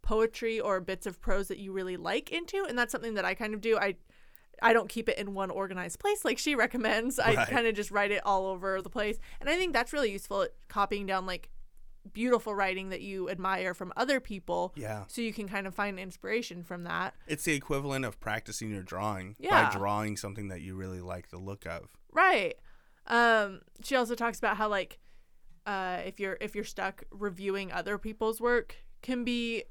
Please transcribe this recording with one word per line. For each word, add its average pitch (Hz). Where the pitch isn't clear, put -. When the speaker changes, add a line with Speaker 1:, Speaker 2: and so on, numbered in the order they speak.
Speaker 1:
poetry 226
or 190
bits 185
of 185
prose 196
that 190
you 190
really 185
like 185
into, 349
and 240
that's 240
something 226
that 190
I 185
kind 214
of 208
do. 226
I, 202
I 226
don't 220
keep 226
it -
in 202
one 190
organized 185
place 415
like 247
she 294
recommends. 226
I 220
Speaker 2:
Right. -
Speaker 1:
kinda 233
just 208
write 202
it 202
all 190
over 190
the -
place, 208
and -
I 320
think 359
that's 240
really 262
useful 196
at -
copying 202
down, 190
like, 180
beautiful 226
writing 190
that 180
you 190
admire 185
from -
other 254
people, 180
Speaker 2:
Yeah. 107
Speaker 1:
so 240
you 220
can 208
kind 196
of 185
find 202
inspiration 190
from 175
that. 170
Speaker 2:
It's 151
the 160
equivalent 139
of 107
practicing 110
your 98
drawing 95
Speaker 1:
Yeah. 277
Speaker 2:
by 95
drawing 104
something 101
that 90
you 92
really 92
like 90
the 87
look 98
of. 85
Speaker 1:
Right. 311
Um, 226
she 269
also 240
talks 226
about 208
how, 214
like, 196
uh, 185
if 190
you're, 190
if 214
you're 208
stuck, -
reviewing 196
other 185
people's 220
work 240
can 247
be 233